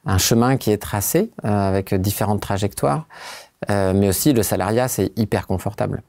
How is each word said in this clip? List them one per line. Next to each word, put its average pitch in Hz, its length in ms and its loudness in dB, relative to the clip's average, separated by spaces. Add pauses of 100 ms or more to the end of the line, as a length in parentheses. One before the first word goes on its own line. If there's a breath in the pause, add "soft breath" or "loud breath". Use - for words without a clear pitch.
un 95 140 2
chemin 123 400 4
qui 107 140 0
est 104 100 0
tracé, 160 480 -2 (140)
euh, 120 40 -2
avec 98 460 0
différentes 101 460 0
trajectoires. 139 680 -2 (640 loud breath)
Euh, 98 240 2
mais 101 140 4
aussi, 117 240 2
le 113 100 4
salariat, 107 460 0
c'est - 280 -2
hyper 104 300 -2
confortable. 101 640 -4